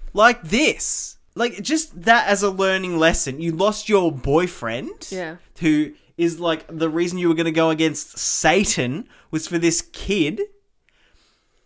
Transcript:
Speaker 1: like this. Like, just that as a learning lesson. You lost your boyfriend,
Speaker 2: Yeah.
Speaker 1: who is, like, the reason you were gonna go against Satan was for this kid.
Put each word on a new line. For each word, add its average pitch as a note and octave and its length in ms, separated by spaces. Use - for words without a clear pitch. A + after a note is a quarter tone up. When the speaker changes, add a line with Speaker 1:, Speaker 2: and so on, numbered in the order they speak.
Speaker 1:
like A3+ 300
this. - 720
Like, G#3+ 300
just C4+ 400
that A3+ 240
as G3 160
a G3+ 80
learning F#3+ 460
lesson. D#3+ 420
You E3 120
lost G3+ 380
your F#3 220
boyfriend, C#3+ 1000
Speaker 2:
Yeah. F3 240
Speaker 1:
who D3+ 340
is, E3+ 220
like, E3 280
the D#3+ 220
reason F3 300
you F3 100
were E3 60
gonna E3 160
go E3 180
against D#3+ 480
Satan D#3+ 920
was D#3 180
for E3+ 120
this E3 320
kid. F#3+ 500